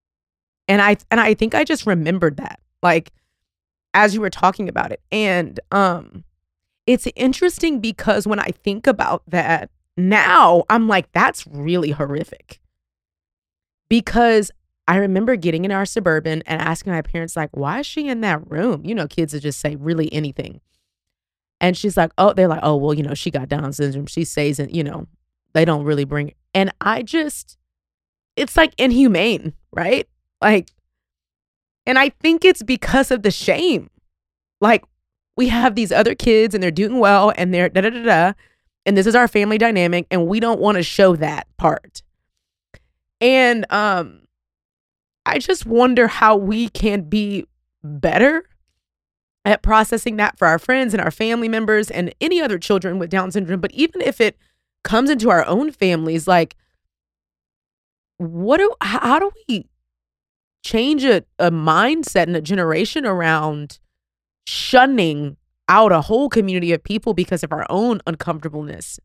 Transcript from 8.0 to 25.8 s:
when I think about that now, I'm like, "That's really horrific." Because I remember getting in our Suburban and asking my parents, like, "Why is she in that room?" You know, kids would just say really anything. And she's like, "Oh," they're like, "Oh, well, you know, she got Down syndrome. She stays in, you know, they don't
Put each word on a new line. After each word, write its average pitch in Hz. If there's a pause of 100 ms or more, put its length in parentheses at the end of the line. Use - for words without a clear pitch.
when 208
I -
think 202
about -
that 160 (280)
now, 208
I'm 226
like, 196
"That's -
really 151
horrific." 143 (1300)
Because 226 (360)
I 180
remember 202
getting 170
in 202
our 196
Suburban 160
and 160
asking 165
my 160
parents, 165
like, 151
"Why 143
is 285
she 302
in 240
that 170
room?" 156
You 208
know, 165
kids 156
would 147
just 143
say 151
really 156
anything. - (1000)
And 180
she's 202
like, 165
"Oh," 196
they're 185
like, 160
"Oh, 151
well, 143
you 151
know, 143
she 165
got 139
Down 143
syndrome. 143
She 165
stays 147
in, 139
you 165
know, 151 (460)
they 160
don't 151